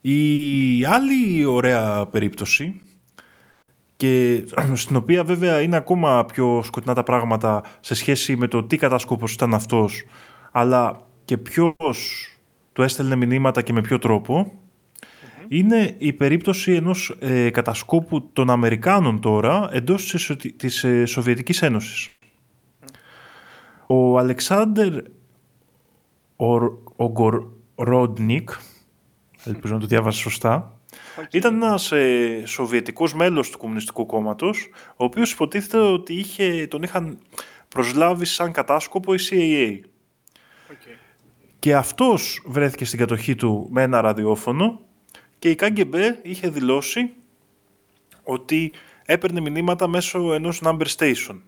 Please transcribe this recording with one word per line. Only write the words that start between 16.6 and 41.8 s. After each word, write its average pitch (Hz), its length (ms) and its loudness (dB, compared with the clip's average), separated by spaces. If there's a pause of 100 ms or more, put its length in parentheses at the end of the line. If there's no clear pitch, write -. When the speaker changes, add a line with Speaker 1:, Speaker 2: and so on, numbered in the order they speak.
Speaker 1:
ενός, 175 460 -2
ε, 127 300 2
κατασκόπου 120 840 -2
των 127 160 2
Αμερικάνων 120 720 2
τώρα 117 500 2
εντός 160 380 -2
της 170 120 -4
Σο-, 147 140 -6 (200)
της, - 280 -6
ε, 120 220 4
Σοβιετικής 123 560 -2
Ένωσης. 117 480 -2 (1800)
Ο 127 300 4
Αλεξάνδερ 196 760 2 (1400)
Ορ-, 117 420 0 (180)
Ογκορόντνικ, 117 1500 0 (920)
ελπίζω 107 300 -8
να 110 60 -2
το 107 60 -6
διάβασα 110 340 0
σωστά, 120 600 -2 (400)
Speaker 2:
Οκ. 156 140 -16
Speaker 1:
ήταν 220 220 2
ένας, 220 360 0
ε, 120 540 2
σοβιετικός 120 680 -2
μέλος 170 360 0
του - 80 -18
Κομμουνιστικού 110 480 -6
Κόμματος, 110 640 -4 (260)
ο 123 80 -2
οποίος 220 280 0
υποτίθεται 202 460 -4
ότι 185 360 0
είχε, 180 540 -4
τον 147 160 -8
είχαν 170 360 -8 (480)
προσλάβει 156 580 0
σαν 175 260 -4
κατάσκοπο 160 600 -2
η 185 40 2 (120)
C - 40 -4
A 151 360 2
A. 98 100 -10 (920)
Speaker 2:
Οκ. 139 60 -20 (840)
Speaker 1:
Και 147 160 4
αυτός - 680 0